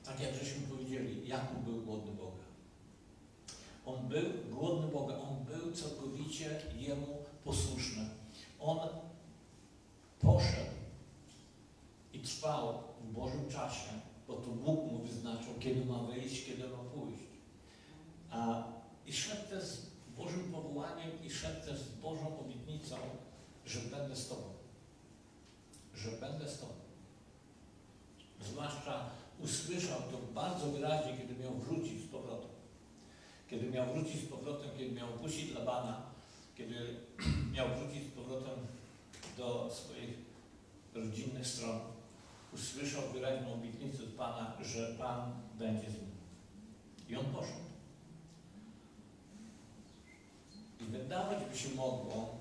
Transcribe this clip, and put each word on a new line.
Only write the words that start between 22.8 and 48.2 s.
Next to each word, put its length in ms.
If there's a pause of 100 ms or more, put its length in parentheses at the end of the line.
że 140
będę 360
z 120
tobą. 200 (1500)
Że 160
będę 380
z 100
tobą. 140 (1700)
Zwłaszcza 680 (280)
usłyszał 600
to 200 (160)
bardzo 320
wyraźnie, 520
kiedy 240
miał 120
wrócić 480
z 60
powrotem. 420 (1000)
Kiedy 200
miał 160
wrócić 360
z 60
powrotem, 500
kiedy 140
miał 160
opuścić 460
Labana, 480 (540)
kiedy 400 (200)
<clears throat> 380
miał 140
wrócić 360
z 100
powrotem 520 (680)
do 380
swoich 420 (800)
rodzinnych 520
stron, 340 (720)
usłyszał 480 (100)
wyraźną 420
obietnicę 480
od 60
Pana, 540
że 360
Pan 340 (220)
będzie 360
z 40
nim. 160 (1000)
I 80
on 80
poszedł. 420 (3250)